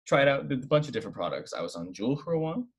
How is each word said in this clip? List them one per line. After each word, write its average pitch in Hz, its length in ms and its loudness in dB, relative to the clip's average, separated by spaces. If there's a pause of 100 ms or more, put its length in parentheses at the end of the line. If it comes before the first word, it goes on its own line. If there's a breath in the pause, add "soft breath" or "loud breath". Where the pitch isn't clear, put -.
tried 139 200 6
out 139 240 2
a 139 60 2
bunch 147 300 2
of - 60 -8
different - 220 -4
products. 85 380 -4
I - 80 -6
was 85 140 -6
on 87 180 -10
Juul 131 280 -2
for 170 120 -4
a 160 60 0
while. 170 280 -4 (120)